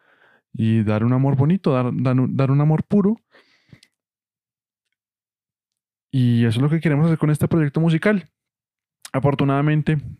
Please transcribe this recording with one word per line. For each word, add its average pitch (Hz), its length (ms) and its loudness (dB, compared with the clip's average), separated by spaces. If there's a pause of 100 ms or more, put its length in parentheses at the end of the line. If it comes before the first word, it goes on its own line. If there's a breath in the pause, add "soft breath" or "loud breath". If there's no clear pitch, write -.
(520 soft breath)
y 113 300 0
dar 107 220 0
un 120 80 2
amor 135 240 0
bonito, 156 360 0
dar, 123 200 0
dar 127 260 0
un, 127 180 -2
dar 131 140 0
un 139 100 2
amor 156 240 0
puro. 208 320 0 (3000 soft breath)
Y 120 340 2
eso 113 140 0
es 127 40 0
lo 147 60 2
que 160 120 -2
queremos 151 260 0
hacer 165 120 0
con 151 120 0
este 151 180 -2
proyecto 160 320 0
musical. 165 480 0 (840)
Afortunadamente, 143 880 0 (220)